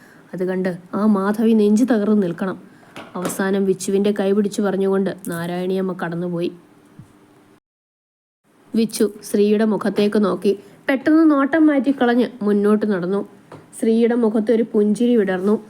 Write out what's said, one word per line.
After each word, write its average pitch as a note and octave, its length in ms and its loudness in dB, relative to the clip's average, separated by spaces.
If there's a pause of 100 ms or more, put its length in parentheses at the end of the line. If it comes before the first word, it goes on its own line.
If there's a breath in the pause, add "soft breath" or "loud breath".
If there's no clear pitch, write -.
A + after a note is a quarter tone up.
(340 loud breath)
അത് F#3 100 -6
കണ്ട് F#3 340 -4 (160)
ആ G#3 120 0
മാധവി G#3+ 460 2
നെഞ്ചു G#3+ 320 4
തകർന്ന് G#3 380 2
നിൽക്കണം." F3 400 -6 (520 loud breath)
അവസാനം F#3+ 500 -4
വിച്ചുവിന്റെ G3 560 0
കൈ G3 120 0
പിടിച്ചു G3+ 300 -2
പറഞ്ഞുകൊണ്ട് F#3+ 540 -2 (120)
നാരായണിയമ്മ F3+ 760 -4
കടന്നുപോയി. E3+ 480 -6 (2250)
വിച്ചു A3 360 0 (200)
ശ്രീയുടെ G#3 340 2
മുഖത്തേക്ക് G#3 600 0
നോക്കി. G3+ 340 0 (300 loud breath)
പെട്ടെന്ന് D#4 420 4
നോട്ടം C#4+ 360 2
മാറ്റി C#4 240 2
കളഞ്ഞ് B3 380 2 (140)
മുന്നോട്ട് G#3 440 2
നടന്നു. G3 420 -2 (520)
ശ്രീയുടെ A3+ 340 2
മുഖത്ത് A3+ 380 0
ഒരു A3+ 200 2
പുഞ്ചിരി G#3+ 440 2
വിടർന്നു. G3 540 0